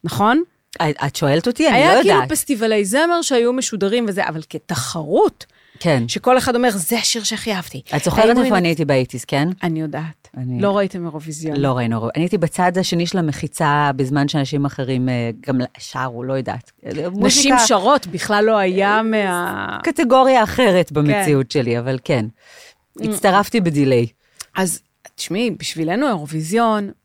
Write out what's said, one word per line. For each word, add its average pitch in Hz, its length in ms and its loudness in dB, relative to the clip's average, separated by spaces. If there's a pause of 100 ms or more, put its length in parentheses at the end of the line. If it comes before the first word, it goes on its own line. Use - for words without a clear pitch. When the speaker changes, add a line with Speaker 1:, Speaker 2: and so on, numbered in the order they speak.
Speaker 1:
נכון? 226 380 2 (340)
Speaker 2:
את, - 40 -8 (260)
את 143 100 -6
שואלת 147 300 2
אותי? 247 220 0
אני 254 60 2
לא 240 40 4
Speaker 1:
היה 302 120 6
Speaker 2:
יודעת. - 140 6
Speaker 1:
כאילו 139 240 4
פסטיבלי 220 560 0
זמר 330 380 0
שהיו 240 300 2
משודרים 233 560 -2
וזה, 190 200 -2
אבל 160 120 -6 (100)
כתחרות, 160 960 -2 (340)
Speaker 2:
כן. 131 280 2
Speaker 1:
שכל 254 300 2
אחד 247 160 0
אומר, 247 160 2
"זה 202 280 -2
השיר 220 240 -2
שהכי 214 300 -4
אהבתי." 175 300 -8 (140)
Speaker 2:
את 147 80 -2
זוכרת 220 200 4
Speaker 1:
היינו 240 160 4
Speaker 2:
איפה 262 140 2
Speaker 1:
מנ-, 190 40 4
Speaker 2:
אני 175 100 2
הייתי 160 160 0
באייטיז, 131 400 0
כן? 147 240 0 (140)
Speaker 1:
אני 160 180 -2
יודעת. 156 560 -8
Speaker 2:
אני 127 240 -4
Speaker 1:
לא 202 160 2
ראיתם 190 280 -2
אירוויזיון. 156 520 -8
Speaker 2:
לא 139 200 2
ראינו 117 200 0
אירוויזיון. 113 200 -4
אני 160 80 0
הייתי 185 140 0
בצד 180 400 0
השני 175 280 0
של 185 120 -2
המחיצה, 147 760 0
בזמן 143 320 0
שאנשים 143 360 -2
אחרים, 127 440 -4
אה, 120 220 -2 (160)
גם 131 120 0 (200)
שרו, 127 460 -8
לא 131 80 -6
יודעת. 123 400 -6 (140)
אה, - 40 -10
Speaker 1:
נשים 180 220 -6
Speaker 2:
מוזיקה 262 460 2
Speaker 1:
שרות 226 480 2
בכלל 202 380 -2
לא 220 140 2
היה 196 380 2
Speaker 2:
אה, 220 60 2
Speaker 1:
מה- 180 800 -2
Speaker 2:
קטגוריה 262 600 4
אחרת 185 460 2
Speaker 1:
כן. 147 60 -12
Speaker 2:
במציאות 147 560 2
שלי, 120 280 0
אבל 127 260 -4
כן. 123 200 0 (720)
Speaker 1:
Mm. 214 100 -4
Speaker 2:
הצטרפתי 208 520 2
בדיליי. 139 460 2 (500)
Speaker 1:
אז, 185 240 -2 (340)
תשמעי, 220 360 -4
בשבילנו 165 560 -4
האירוויזיון 196 840 -2 (140)